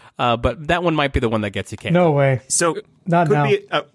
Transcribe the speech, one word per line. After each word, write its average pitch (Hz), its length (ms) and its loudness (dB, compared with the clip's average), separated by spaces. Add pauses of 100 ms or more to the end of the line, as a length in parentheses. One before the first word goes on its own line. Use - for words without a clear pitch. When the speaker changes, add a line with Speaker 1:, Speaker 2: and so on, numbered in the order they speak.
(180)
Speaker 1:
uh, 120 180 2
but 127 300 -4
that 170 160 -2
one 160 140 0
might 143 160 0
be 135 80 0
the 120 80 0
one 107 140 -2
that 101 80 -4
gets 98 200 -8
you 107 80 -12
canceled. 131 160 -2
Speaker 2:
No 175 160 4
way. 139 380 2
Speaker 3:
So, 170 300 0 (280)
Speaker 2:
Not 170 220 2
Speaker 3:
could - 60 4
Speaker 2:
now. 147 120 0
Speaker 3:
be - 240 0
a, 156 140 -2 (100)